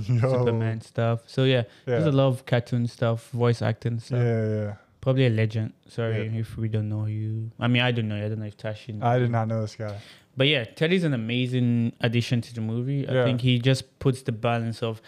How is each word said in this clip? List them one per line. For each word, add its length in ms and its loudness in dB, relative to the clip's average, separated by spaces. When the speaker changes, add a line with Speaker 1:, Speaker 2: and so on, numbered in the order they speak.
Speaker 1:
<laughs> 40 -4
Yo. 120 4
Speaker 2:
Superman 640 2
stuff. 440 -2
So 200 -2
yeah, 180 4
there's 200 2
Speaker 1:
Yeah. 60 4
Speaker 2:
a 20 2
lot 140 6
of 180 -2
cartoon 400 0
stuff, 460 -2
voice 320 2
acting 360 -2
stuff. 200 -2
Speaker 1:
Yeah, 260 2
yeah, 160 0
yeah. 120 -6
Speaker 2:
Probably 240 2
a 60 4
legend. 420 0
Sorry 400 -2
Speaker 1:
Yeah. 140 -4
Speaker 2:
if 140 -8
we 140 -4
don't 180 -2
know 200 -2
you. 420 -4
I 80 0
mean, 140 4
I 100 2
don't 160 -2
know 80 -4
you. 100 -4
I 40 -4
don't 80 -4
know 80 -8
if 120 -12
Tashi 340 -10
knows 160 -8
Speaker 1:
I 100 4
did 80 2
Speaker 2:
you. 40 0
Speaker 1:
not 180 0
know 140 -2
this 140 -8
guy. 220 -10
Speaker 2:
But 100 2
yeah, 200 2
Teddy's 380 0
an 120 0
amazing 840 0
addition 400 0
to 120 -16
the 80 -8
movie. 480 -4
I 60 -2
Speaker 1:
Yeah. 80 4
Speaker 2:
think 180 2
he 160 4
just 400 0
puts 240 0
the 120 -4
balance 500 -2
of, 240 -4